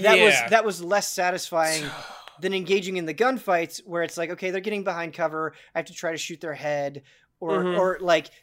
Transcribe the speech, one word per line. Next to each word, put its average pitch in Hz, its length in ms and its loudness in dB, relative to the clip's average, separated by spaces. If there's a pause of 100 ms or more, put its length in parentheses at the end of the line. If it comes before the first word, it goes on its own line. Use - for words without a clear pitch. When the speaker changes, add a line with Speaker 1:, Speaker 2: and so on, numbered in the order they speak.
Speaker 1:
that 190 140 6
was, 175 160 8
Speaker 2:
Yeah. 123 160 4
Speaker 1:
that 220 140 4
was 185 180 -4
less 190 280 0
satisfying 165 760 0 (280)
Speaker 2:
<sighs> - 280 -20
Speaker 1:
than 185 140 -2
engaging 190 420 0
in 170 100 -4
the 156 80 -4
gunfights, 196 720 0
where 170 180 -2
it's 165 140 -6
like, 165 120 -2
"Okay, 180 220 -6
they're 190 100 -4
getting 202 240 -4
behind 170 280 -4
cover, 156 400 -2 (220)
I 165 40 -2
have 160 80 -4
to 175 60 -20
try 165 200 -6
to 156 40 -6
shoot 156 220 -8
their 160 140 -8
head," 143 480 -4 (400)
or, 165 200 0
Speaker 2:
Mm-hmm. 180 160 0
Speaker 1:
or, 185 220 4
like, 170 300 2 (140)